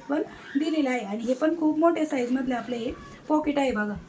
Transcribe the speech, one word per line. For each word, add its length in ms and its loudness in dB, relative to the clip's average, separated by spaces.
पण 120 0
दिलेलं 300 2
आहे 100 0
आणि 240 -4
हे 100 2
पण 260 2
खूप 200 2
मोठ्या 260 4
साईजमधले 500 0
आपले 200 -4
हे 160 -4
पॉकेट 320 2
आहे 120 2
बघा 240 -2